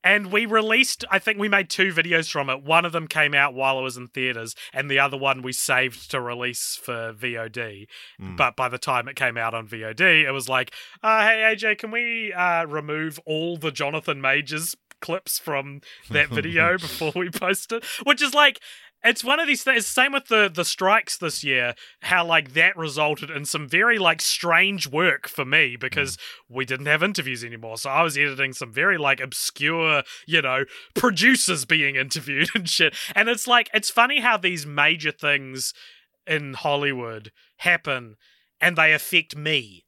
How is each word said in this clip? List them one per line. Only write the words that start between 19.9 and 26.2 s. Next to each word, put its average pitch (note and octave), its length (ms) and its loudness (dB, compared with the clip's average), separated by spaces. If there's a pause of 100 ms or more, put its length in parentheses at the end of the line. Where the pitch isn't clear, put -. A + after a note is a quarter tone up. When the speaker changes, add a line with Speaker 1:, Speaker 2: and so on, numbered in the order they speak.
Speaker 1:
with C#4 160 -4
the, G#3+ 200 4
the E3+ 140 -4
strikes G3 540 0
this D#3 260 -6
year, B2 320 0 (280)
how, F3 220 2
like, D#3 280 2
that F3 240 4
resulted D3+ 520 -2
in D3 140 -8
some D3+ 240 -4
very, G#3+ 320 4
like, E3 220 4
strange F3 680 2
work D3+ 400 2
for - 160 -6
me C3 320 2
because C3 400 -4
Speaker 2:
Mm. - 40 -20 (280)